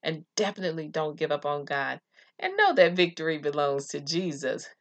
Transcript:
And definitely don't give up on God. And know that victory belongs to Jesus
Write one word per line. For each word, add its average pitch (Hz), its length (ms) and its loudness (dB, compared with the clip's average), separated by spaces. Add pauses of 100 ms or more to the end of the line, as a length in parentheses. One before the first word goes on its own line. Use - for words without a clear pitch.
And 156 220 -4 (120)
definitely 185 520 -2
don't 156 280 -2
give 156 140 0
up 147 160 0
on 147 180 0
God. 139 360 -2 (400)
And 381 160 -2
know 403 180 6
that 175 220 4
victory 165 420 0
belongs 143 500 0
to - 120 -6
Jesus 143 680 -4 (120)